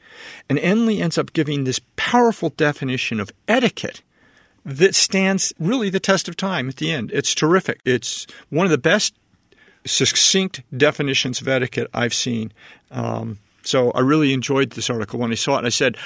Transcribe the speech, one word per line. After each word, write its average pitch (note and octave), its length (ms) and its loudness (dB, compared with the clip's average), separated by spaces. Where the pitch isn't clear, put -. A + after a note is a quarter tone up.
and C#3 120 0
Emily G#3+ 420 2
ends E3+ 160 -2
up D3+ 160 -2
giving C#3+ 320 -2
this B2+ 160 -2
powerful A#3 540 2
definition C3 680 -2
of G2+ 140 -6
etiquette - 540 0
that D#3+ 280 2
stands F#3+ 640 0
really G#3 300 0
the F#3 120 -2
test - 280 0
of F3 80 -12
time F3 320 -4
at C3 80 -8
the D#3 160 -4
end. A#2 200 -4
It's - 220 -2
terrific. E3+ 520 2
It's - 400 -2
one E3 160 0
of F#3 40 2
the D3+ 80 4
best F3 360 0
succinct - 760 0
definitions C#3 640 0
of A2+ 80 -6
etiquette B2 460 0
I've A#2+ 200 0
seen. A2+ 380 -4
Um, A2+ 480 -6
so B2+ 260 2
I - 100 0
really C#3+ 320 4
enjoyed C3+ 380 0
this - 180 -8
article A#2 300 -4
when A#2 120 -2
I A2+ 40 -2
saw C#3 220 0
it, - 20 0
and A#2 80 -2
I A#2+ 40 0
said, B2+ 360 0